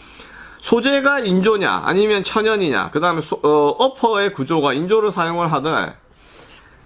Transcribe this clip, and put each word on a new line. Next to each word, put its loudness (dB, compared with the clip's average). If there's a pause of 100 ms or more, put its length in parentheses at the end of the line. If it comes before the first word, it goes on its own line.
(580)
소재가 0
인조냐 0
아니면 0
천연이냐, 0
그 -2
다음에 0
소-, -6
어, 4
어퍼의 0
구조가 0
인조를 2
사용을 -2
하되 -2 (920)